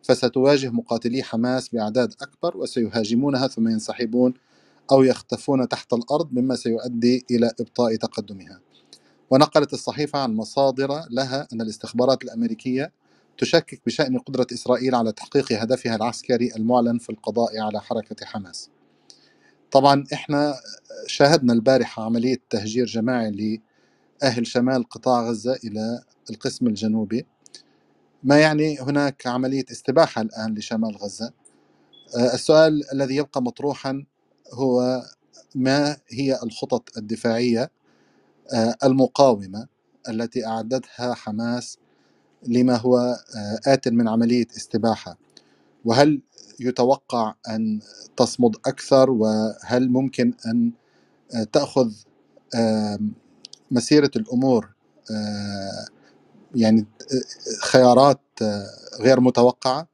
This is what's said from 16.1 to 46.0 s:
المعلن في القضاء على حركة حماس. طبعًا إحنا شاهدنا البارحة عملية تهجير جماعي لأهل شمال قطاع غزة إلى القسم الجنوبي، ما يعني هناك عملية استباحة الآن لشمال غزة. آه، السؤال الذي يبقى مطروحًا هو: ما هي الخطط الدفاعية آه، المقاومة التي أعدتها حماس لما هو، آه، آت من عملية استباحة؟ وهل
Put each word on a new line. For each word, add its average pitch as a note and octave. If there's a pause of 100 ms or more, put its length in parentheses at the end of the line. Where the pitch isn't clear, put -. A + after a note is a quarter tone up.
المعلن A#2+
في -
القضاء A2
على G#2+
حركة -
حماس. - (1000)
طبعًا C#3 (100)
إحنا D3 (520)
شاهدنا C#3+
البارحة A#2
عملية A#2 (120)
تهجير A2
جماعي A2 (600)
لأهل A#2+
شمال B2+
قطاع A#2+
غزة A#2+
إلى A2+ (260)
القسم B2
الجنوبي، A2 (1000)
ما C#3+
يعني D#3
هناك C#3+
عملية B2+
استباحة B2+
الآن A2
لشمال A2
غزة. G#2+ (840)
آه، A#2+
السؤال D#3 (100)
الذي C3+
يبقى C#3+
مطروحًا C3+ (480)
هو: B2+ (540)
ما C#3+ (120)
هي C3
الخطط -
الدفاعية A2+ (840)
آه، A#2
المقاومة B2 (420)
التي A#2
أعدتها A#2+
حماس A#2 (680)
لما B2
هو، B2
آه، A#2
آت -
من A#2
عملية A#2 (100)
استباحة؟ G#2+ (680)
وهل C#3 (380)